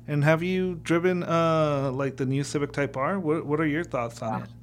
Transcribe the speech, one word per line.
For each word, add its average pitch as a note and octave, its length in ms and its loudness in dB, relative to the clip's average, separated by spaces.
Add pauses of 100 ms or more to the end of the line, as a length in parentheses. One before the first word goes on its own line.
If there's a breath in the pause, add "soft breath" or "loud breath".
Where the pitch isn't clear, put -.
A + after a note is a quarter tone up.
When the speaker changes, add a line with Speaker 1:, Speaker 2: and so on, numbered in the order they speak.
Speaker 1:
And D3 160 0
have D#3+ 180 4
you F#3 420 0
driven, F3 400 2
uh, D#3 720 2
like, C3+ 240 -4
the C#3 80 0
new C3+ 180 0
Civic C#3+ 280 -2
Type C#3 240 -2
R? D#3 240 0
What, D#3 260 0
what D3 140 0
are D#3+ 80 2
your D3+ 160 0
thoughts A#2 380 -4
on A2 180 -4
Speaker 2:
Yeah. - 60 -10
Speaker 1:
it? - 40 -14 (140)